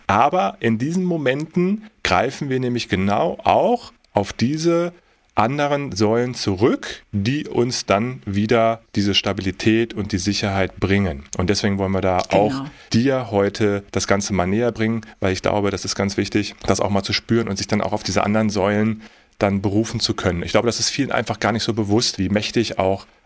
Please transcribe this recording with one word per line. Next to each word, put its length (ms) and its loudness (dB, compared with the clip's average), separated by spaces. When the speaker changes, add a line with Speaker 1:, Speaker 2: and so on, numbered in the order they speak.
Speaker 1:
Aber 520 2
in 180 2
diesen 280 0
Momenten 800 0
greifen 460 0
wir 100 0
nämlich 300 -2
genau 560 0
auch 480 2
auf 220 0
diese 580 0
anderen 580 0
Säulen 400 2
zurück, 680 0
die 340 -2
uns 380 -2
dann 400 -2
wieder 560 2
diese 200 0
Stabilität 760 0
und 180 -6
die 60 0
Sicherheit 640 -2
bringen. 420 0
Und 120 0
deswegen 280 0
wollen 160 0
wir 80 0
da 280 2
Speaker 2:
Genau. 140 4
Speaker 1:
auch 220 -2
dir 400 0
heute 600 2
das 140 -2
Ganze 280 0
mal 120 2
näher 280 0
bringen, 320 -2
weil 100 0
ich 120 -4
glaube, 280 2
das 140 -6
ist 100 -6
ganz 220 -2
wichtig, 380 -2
das 140 2
auch 80 0
mal 140 0
zu 100 -4
spüren 340 0
und 80 -4
sich 120 -8
dann 120 0
auch 140 -4
auf 100 -2
diese 220 0
anderen 240 2
Säulen 520 0
dann 220 2
berufen 400 0
zu 120 0
können. 300 -2
Ich 80 -8
glaube, 140 4
das 160 -2
ist 80 0
vielen 240 -4
einfach 260 -2
gar 140 0
nicht 100 -2
so 100 -2
bewusst, 460 0
wie 80 0
mächtig 520 0
auch 280 0